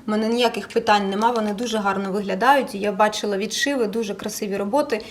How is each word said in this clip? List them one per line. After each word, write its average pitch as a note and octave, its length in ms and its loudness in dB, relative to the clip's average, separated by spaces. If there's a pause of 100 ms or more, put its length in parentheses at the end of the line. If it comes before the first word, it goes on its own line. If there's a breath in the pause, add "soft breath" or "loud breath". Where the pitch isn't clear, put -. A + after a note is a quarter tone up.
У G#3+ 40 -2
мене A3 180 2
ніяких A#3 400 0
питань G3+ 420 2
нема, G#3+ 200 2
вони G#3+ 220 0
дуже A3 260 -2
гарно G3 340 -2
виглядають. G#3 600 2
Я G#3 180 -2
бачила G#3 440 0
відшиви, A3+ 500 -2
дуже G3+ 280 -4
красиві G3+ 420 -6
роботи. A3 540 0